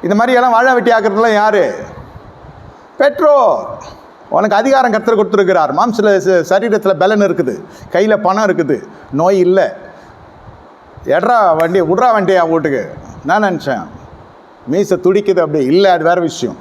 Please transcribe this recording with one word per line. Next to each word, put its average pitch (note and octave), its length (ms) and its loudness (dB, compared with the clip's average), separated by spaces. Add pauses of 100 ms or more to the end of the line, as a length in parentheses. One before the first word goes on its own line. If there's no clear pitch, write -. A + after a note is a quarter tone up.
இந்த G3 120 -2
மாதிரி B3 220 2
எல்லாம் B3 140 2
வாழா B3 220 2
வெட்டி A#3+ 180 0
ஆக்குறதுலாம் A3 420 0
யாரு? G#3 420 0 (1200)
பெற்றோர். C#4+ 680 2 (600)
உனக்கு G3+ 280 0
அதிகாரம் C4 340 2
கர்த்தர் G#3+ 260 0
கொடுத்துருக்கிறார். F3+ 640 0
மாம்சல A3 240 0
ச-, F#3 460 2
சரீரத்துல F#3+ 500 0
பலன் G#3 220 2
இருக்குது, D#3 420 -2 (300)
கையில G#3 240 2
பணம் G#3 280 -2
இருக்குது, D3+ 420 -2 (260)
நோய் F3+ 260 0
இல்ல. F3+ 380 2 (1300)
எட்றா F3+ 520 2
வண்டி, E3+ 240 0
விட்றா F#3 360 0
வண்டியா F#3 320 2
வீட்டுக்கு. C#3 460 -2 (300)
நான் F#3+ 180 0
நினைச்சேன், D3 440 -4 (800)
மீசை F#3 300 0
துடிக்குது F#3+ 440 0
அப்படி. D3+ 240 -2
இல்ல, F#3 280 2
அது D#3+ 120 -2
வேற F3 160 2
விஷயம். B2+ 400 -6